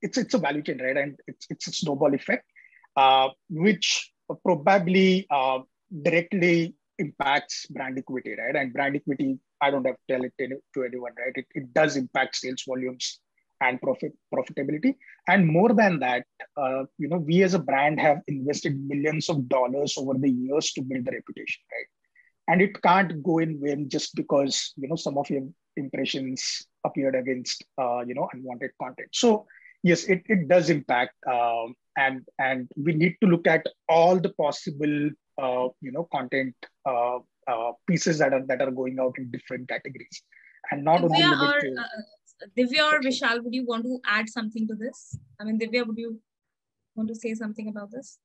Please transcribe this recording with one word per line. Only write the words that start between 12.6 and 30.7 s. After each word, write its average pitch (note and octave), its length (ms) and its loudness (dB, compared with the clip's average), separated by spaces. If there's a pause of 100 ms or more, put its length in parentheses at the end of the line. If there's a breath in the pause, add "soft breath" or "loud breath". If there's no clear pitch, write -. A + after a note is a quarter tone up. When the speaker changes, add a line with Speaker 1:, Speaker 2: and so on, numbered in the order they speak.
Speaker 1:
volumes B2+ 540 -6 (420)
and B2+ 180 0
profit, C#3 320 -4 (220)
profitability. D#3 600 0 (320 loud breath)
And F#3 180 6
more F3+ 260 6
than G3+ 280 6
that, B2+ 260 -2 (300)
uh, C3+ 280 -2 (140)
you D3 100 -4
know, E3 100 0
we E3 240 4
as F#3 120 4
a F#3+ 40 2
brand C#3 420 2
have C#3+ 280 4
invested C#3+ 580 -2
millions D3+ 440 -2
of C#3 180 -2
dollars C3 480 0
over C3+ 220 -2
the C3+ 120 2
years C3 420 -2
to D3 100 -6
build C3 240 -6
the B2+ 60 -6
reputation, - 500 -10 (100)
right? - 160 -12 (600 soft breath)
And F#3 140 6
it G3 200 0
can't F3 400 4
go D#3+ 160 2
in D#3+ 240 -2
vain D3 260 -2
just D3 260 -4
because, C#3 600 0
you C3+ 120 -8
know, E3 80 -4
some C#3+ 200 -4
of C#3 140 -4
your C#3 120 -2 (340)
impressions C3 920 -6 (180)
appeared C3+ 300 -2
against, B2+ 500 -4 (140)
uh, B2 280 -2
you B2 80 -8
know, C#3 180 -4
unwanted B2+ 380 -10 (100)
content. B2 320 -12
So A3+ 340 2 (360 loud breath)
yes, E3+ 220 4
it, F#3 220 0
it F3+ 220 2
does F3 220 6